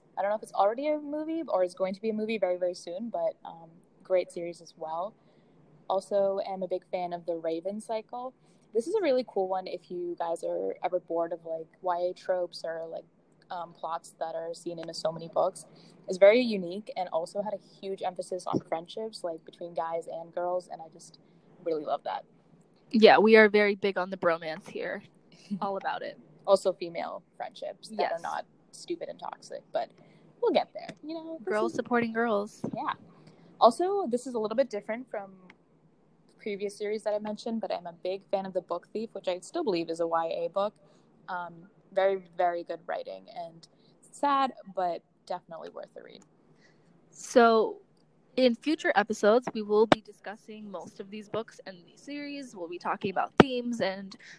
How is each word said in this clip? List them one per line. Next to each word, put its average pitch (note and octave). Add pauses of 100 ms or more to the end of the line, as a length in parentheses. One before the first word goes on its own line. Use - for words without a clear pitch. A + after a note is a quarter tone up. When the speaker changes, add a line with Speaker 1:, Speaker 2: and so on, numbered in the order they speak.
(180)
Speaker 1:
I F#3+
don't G3
know G#3
if A3
it's -
already A#3
a D4+
movie D#4
or F#3
is F3+
going F#3+
to F#3+
be A3
a A3
movie G#3+
very, F3+
very F3+
soon, F#3
but, E3+ (120)
um, E3 (340)
great F3+
series E3+
as E3
well. E3 (760)
Also G3
am F#3+
a F3+
big F#3
fan F3+
of F3
The E3+
Raven E3
Cycle. A#3+ (400)
This A3+
is F#4
a A4
really C4
cool F#3+
one F#3+
if -
you F3
guys E3+
are F3
ever F3+
bored E3+
of, E3
like, D#3+ (140)
Y F3+ (100)
A F3+
tropes F3+
or, E3
like, F3 (440)
um, F3
plots E3+
that E3
are E3
seen E3+
in E3
so -
many E3
books. E3+ (440)
It's F#3+
very G3+
unique G3+
and F3+
also F3+
had G3+
a -
huge F#3+
emphasis F3+
on F3+
friendships, A3
like, E3
between F3
guys E3
and E3
girls, F3+
and E3
I E3
just - (440)
really D#3
love -
that. - (680)
Speaker 2:
Yeah, G#3
we A3
are A3
very G#3
big G3
on F#3
the F#3+
bromance E3
here. - (280)
Speaker 1:
<laughs> -
Speaker 2:
All G3
about D3
it. - (280)
Speaker 1:
Also F#3+
female E3+ (160)
friendships -
that G#3
are E3+
Speaker 2:
Yes. E3+
Speaker 1:
not - (260)
stupid -
and -
toxic, - (100)
but - (520)
we'll A#4
get A3
there, - (140)
you D4+
know? D#4+
This A3
Speaker 2:
Girls A3+
Speaker 1:
is -
Speaker 2:
supporting A#3
girls. A3+ (140)
Speaker 1:
Yeah. F#4+ (680)
Also, F4+
this A#3+
is C4
a A#3+
little G#3+
bit C4+
different A3
from G3 (160)
the -
previous G3+
series G#3+
that G#3
I G#3
mentioned, G#3+
but F#3
I'm F3
a E3+
big F#3
fan F#3+
of F#3+
The F#3
Book F3
Thief, A3
which G3
I F3+
still E4+
believe E3+
is E3
a E3+
Y E3
A E3+
book. G3 (540)
Um, F3 (220)
very, F#3+ (120)
very F3
good E3
writing -
and E3 (420)
sad, C#4 (220)
but F3 (240)
definitely F3
worth -
the -
read. A#1 (880)
Speaker 2:
So, A3+ (560)
in B3+
future D#4+
episodes, A3
we A3
will G#3
be G#3+
discussing G#3+
most E3+
of G3
these G#3
books A3
and F#3+ (100)
these -
series. C#4+
We'll F3
be F3
talking F#3+
about -
themes A#3+
and F#3+ (240)